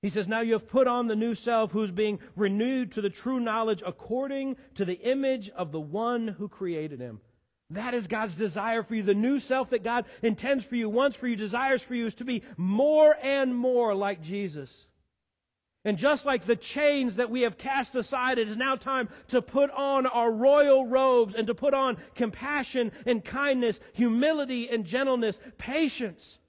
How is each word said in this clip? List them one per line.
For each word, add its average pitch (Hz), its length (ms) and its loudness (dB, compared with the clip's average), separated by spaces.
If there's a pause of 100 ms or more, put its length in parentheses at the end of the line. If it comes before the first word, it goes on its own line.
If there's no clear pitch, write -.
He 202 80 -2
says, 190 200 -4
"Now 220 100 -2
you 226 140 2
have 220 140 -2
put 254 200 4
on 247 200 2
the 220 80 0
new 220 200 0
self, 226 360 0
who's 202 200 -2
being 208 280 -2 (160)
renewed 214 580 0
to 214 80 -6
the 202 80 0
true 254 300 -4
knowledge 220 460 -2
according 269 720 -6 (200)
to 196 100 -2
the 175 80 -4
image 254 560 -2
of 175 220 -8
the 160 80 -6
one 220 500 -4
who 202 180 -8
created 156 540 -8
him." 113 180 -12 (520)
That 226 220 -6
is 226 140 -4
God's 214 260 -4
desire 208 480 -2
for 233 140 -6
you. 214 80 -2
The 196 100 4
new 247 260 2
self 262 320 -2
that 226 120 0
God 233 220 -2 (180)
intends 226 400 0
for 240 120 -10
you, 226 140 -2
wants 247 280 0
for 254 100 -6
you, 240 80 0
desires 240 480 0
for 247 120 -8
you 233 120 -2
is 214 80 -6
to 240 100 -12
be 247 180 -4 (140)
more 294 640 6
and 269 320 0
more 240 400 2
like 196 280 -2
Jesus. 156 680 -8 (960)
And 208 120 0
just 277 280 0
like 254 200 -2
the 226 100 2
chains 277 640 0
that 240 120 -2
we 247 120 -2
have 233 160 0
cast 269 380 -4
aside, 254 420 0
it 220 120 0
is 214 80 -6
now 269 180 0
time 262 340 -2 (200)
to 247 120 2
put 277 300 2
on 277 340 0
our 240 260 2
royal 269 560 6
robes 247 480 4
and 220 120 0
to 233 80 0
put 269 180 2
on 262 240 0 (180)
compassion 247 760 -2 (140)
and 233 180 0
kindness, 254 560 0 (140)
humility 247 760 0
and 226 160 -2
gentleness, 240 540 0 (180)
patience. 254 920 -4